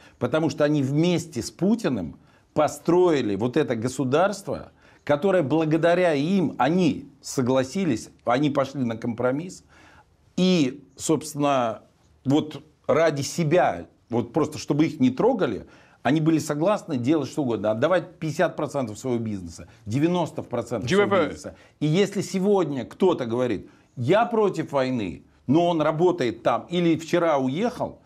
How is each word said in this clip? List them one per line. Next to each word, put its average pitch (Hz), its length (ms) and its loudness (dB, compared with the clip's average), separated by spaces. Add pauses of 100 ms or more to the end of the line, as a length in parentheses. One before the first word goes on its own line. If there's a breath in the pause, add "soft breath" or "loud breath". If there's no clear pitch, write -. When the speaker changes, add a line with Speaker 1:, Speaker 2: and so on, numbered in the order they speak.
(200 loud breath)
Speaker 1:
потому 156 300 0
что 151 160 0
они 147 180 2
вместе 151 580 0
с - 80 -10
Путиным 156 720 -2 (340 soft breath)
построили 151 840 2
вот 120 220 -2
это 147 180 0
государство, 135 960 -2 (320 soft breath)
которое 190 380 2
благодаря 160 720 2
им, 156 440 0
они 143 520 0 (120)
согласились, 131 880 -2 (160)
они 139 240 2
пошли 135 340 -2
на 113 140 -4
компромисс. 123 680 -4 (720 soft breath)
И, 175 460 2 (120)
собственно, 139 880 0 (420)
вот 151 380 0 (240)
ради 147 340 2
себя, 143 640 0 (220)
вот 113 240 -2
просто - 240 0
чтобы 147 300 0
их 156 120 -8
не 127 120 4
трогали, 170 540 0 (380 loud breath)
они 147 160 2
были 160 200 2
согласны 156 580 -2
делать 131 320 0
что - 140 -4
угодно, 107 280 0
отдавать 160 460 0
пятьдесят 160 380 -2
процентов 131 420 -6
своего 123 220 -4
бизнеса, 92 480 -10 (180 soft breath)
девяносто 156 560 0
процентов 117 480 -6
Speaker 2:
Do - 40 2
you 190 40 4
Speaker 1:
своего 196 180 2
Speaker 2:
ever 170 120 2
Speaker 1:
бизнеса. 82 280 -14 (240 loud breath)
И 147 60 0
если 185 360 2
сегодня 180 640 0
кто-то 160 400 0
говорит: 117 440 -2 (260 loud breath)
"Я 175 300 2
против 202 460 0
войны", 127 520 -2 (240 soft breath)
но 165 200 4
он 170 140 0
работает 156 640 0
там 117 260 0
или 170 280 2
вчера 165 400 2
уехал, 139 680 -4